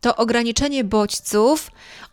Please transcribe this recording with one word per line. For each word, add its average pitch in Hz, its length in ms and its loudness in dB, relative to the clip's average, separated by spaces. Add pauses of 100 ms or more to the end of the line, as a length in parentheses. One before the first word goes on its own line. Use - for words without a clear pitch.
to - 160 0
ograniczenie 233 680 0
bodźców 214 840 0 (420)